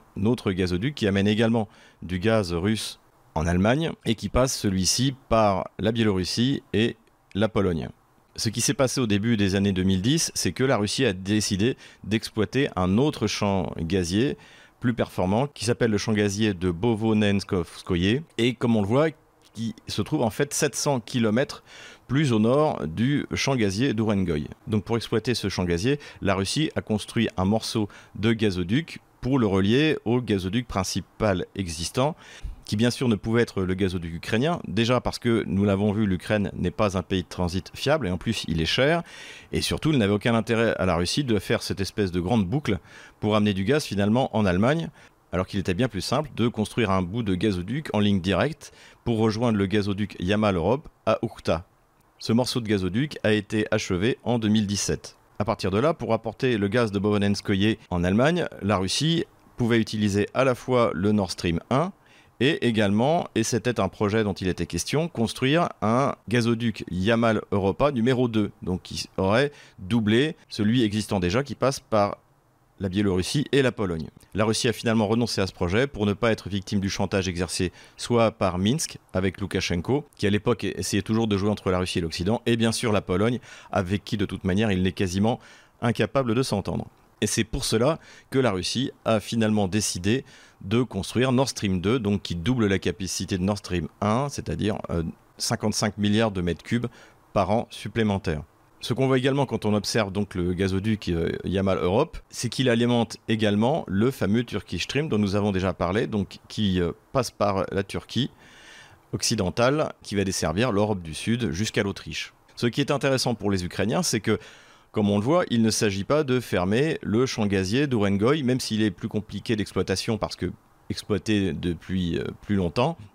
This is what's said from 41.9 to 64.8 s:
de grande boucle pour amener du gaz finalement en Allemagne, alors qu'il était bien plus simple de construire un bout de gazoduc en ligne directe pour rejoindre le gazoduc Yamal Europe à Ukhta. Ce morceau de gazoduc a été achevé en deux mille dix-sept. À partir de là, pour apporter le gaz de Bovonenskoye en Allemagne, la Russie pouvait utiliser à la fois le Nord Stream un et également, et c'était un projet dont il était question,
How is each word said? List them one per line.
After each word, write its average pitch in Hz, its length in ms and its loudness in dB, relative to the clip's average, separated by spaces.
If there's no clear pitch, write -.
de 90 80 -2
grande 95 280 2
boucle 110 320 -2
pour 107 160 0
amener 104 180 4
du 95 120 -2
gaz 143 200 2
finalement 104 500 0
en 107 120 4
Allemagne, 120 420 2
alors 90 140 -2
qu'il 101 140 -4
était 90 160 0
bien 123 120 0
plus 92 140 -4
simple 139 340 -2
de 117 120 2
construire 110 420 -2
un 95 140 2
bout 101 180 -4
de 98 140 0
gazoduc 101 580 -2
en 104 60 2
ligne 101 200 4
directe 98 520 0
pour 117 160 0
rejoindre 110 400 2
le 98 80 2
gazoduc 101 520 -2
Yamal 104 360 2
Europe 98 340 0
à 110 160 2
Ukhta. 87 440 -2
Ce - 160 -2
morceau 123 280 2
de 107 60 -6
gazoduc 101 540 0
a 107 120 2
été 107 360 0
achevé 104 540 0
en 117 160 0
deux 107 80 0
mille 107 180 4
dix-sept. - 520 -4
À 101 80 -2
partir 104 240 -2
de 95 80 0
là, 151 160 2
pour 113 200 -2
apporter 113 440 -2
le 101 100 0
gaz 113 240 0
de 101 60 -4
Bovonenskoye 101 800 2
en 87 120 0
Allemagne, 131 440 2
la 101 140 2
Russie 139 480 0
pouvait 117 240 2
utiliser 104 540 0
à 127 120 2
la 127 100 2
fois 120 400 2
le 101 160 2
Nord 101 180 2
Stream 85 300 -2
un 160 220 2
et 135 260 2
également, 110 680 2
et 113 100 2
c'était 117 360 -2
un 98 80 2
projet 107 380 0
dont 98 80 0
il 92 160 -2
était 85 160 -2
question, 135 420 -2